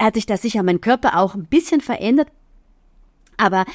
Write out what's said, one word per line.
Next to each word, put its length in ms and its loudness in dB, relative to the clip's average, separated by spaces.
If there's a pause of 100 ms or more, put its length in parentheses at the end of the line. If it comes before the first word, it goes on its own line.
hat 140 2
sich 120 -2
da 100 0
sicher 260 -2
mein 180 2
Körper 380 0
auch 160 0
ein 120 -10
bisschen 340 2
verändert, 480 0 (1080)
aber 260 2 (100)